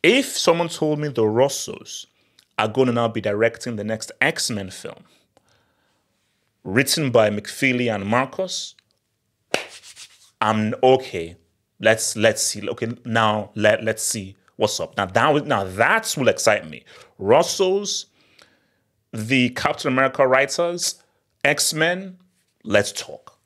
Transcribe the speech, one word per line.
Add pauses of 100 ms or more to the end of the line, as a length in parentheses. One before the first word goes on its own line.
If
someone
told
me
the
Russos (500)
are
gonna
now
be
directing
the
next
X-Men
film, (1600)
written
by
McFeely
and
Marcus, (1700)
I'm
okay. (440)
Let's,
let's
see.
Okay, (120)
now
let,
let's
see (200)
what's
up.
Now
that
will,
now
that
will
excite
me. (360)
Russos, (1080)
the
Captain
America
writers, (420)
X-Men, (460)
let's
talk.